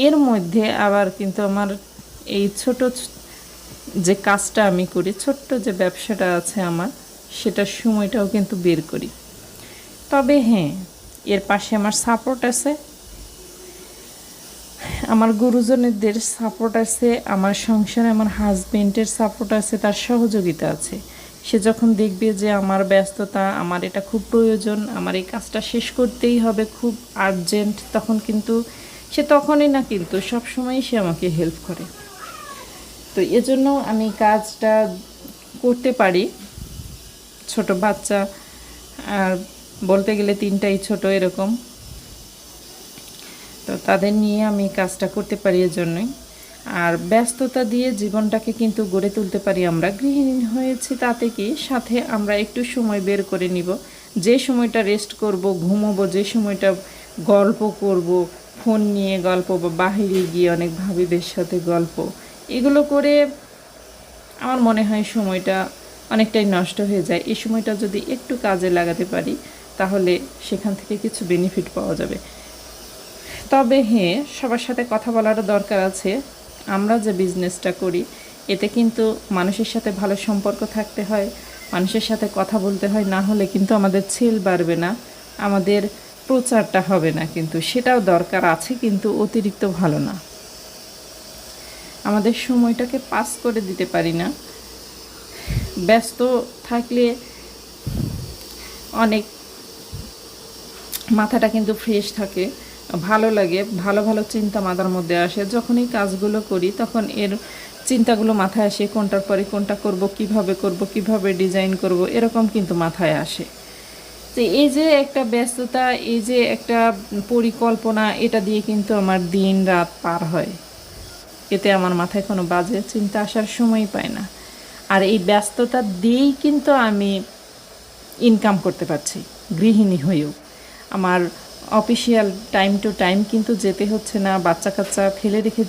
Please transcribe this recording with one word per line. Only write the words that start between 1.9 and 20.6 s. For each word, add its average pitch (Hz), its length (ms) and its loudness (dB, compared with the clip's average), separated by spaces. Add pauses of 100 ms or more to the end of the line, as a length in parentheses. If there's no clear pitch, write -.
এই 202 100 2 (140)
ছোট 247 200 -2 (160)
ছ-, - 140 -12 (960)
যে 190 80 4 (120)
কাজটা 202 340 2 (100)
আমি 180 140 2 (100)
করি, 185 160 0 (140)
ছোট্ট 277 240 -4 (160)
যে 226 160 -2
ব্যবসাটা 190 460 -2 (120)
আছে 175 200 -6 (120)
আমার, 170 200 -2 (480)
সেটার 202 400 -2
সময়টাও 208 560 0
কিন্তু 208 200 0 (100)
বের 170 160 4 (100)
করি। - 180 -6 (1040)
তবে 277 260 4 (120)
হ্যাঁ, 175 240 4 (600)
এর 196 160 2
পাশে 196 220 0 (100)
আমার 208 140 0 (100)
সাপোর্ট 240 360 -2 (120)
আছে, - 180 -2 (2500)
আমার 226 160 6 (120)
গুরুজনদের 233 720 4 (180)
সাপোর্ট 226 400 -2 (100)
আছে, 233 240 0 (260)
আমার 196 200 2 (120)
সংসারে 226 500 2
আমার 214 220 2
হাজবেন্ডের 202 760 0
সাপোর্ট 208 340 -2 (100)
আছে, 208 140 -4 (100)
তার 208 120 2 (100)
সহযোগিতা 208 680 2